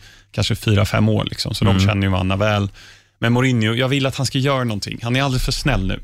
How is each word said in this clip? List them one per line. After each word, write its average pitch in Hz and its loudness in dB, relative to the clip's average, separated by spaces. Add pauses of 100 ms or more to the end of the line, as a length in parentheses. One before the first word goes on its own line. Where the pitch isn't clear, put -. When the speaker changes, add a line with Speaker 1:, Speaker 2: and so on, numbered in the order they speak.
(320)
Speaker 1:
kanske 110 -2
fyra, 104 2
fem 110 2
år, 107 0
liksom. - -6
Så - 0
de 101 4
Speaker 2:
Mm. 95 4
Speaker 1:
känner 101 2
ju 98 2
varandra 95 0
väl. 101 0 (500)
Men 117 2
Mourinho, 120 2
jag 127 0
vill 135 0
att 131 -2
han 135 -2
ska - -4
göra 131 0
någonting. 107 -6
Han 120 -2
är 135 2
alldeles 127 0
för 135 -2
snäll 110 -2
nu. 98 -4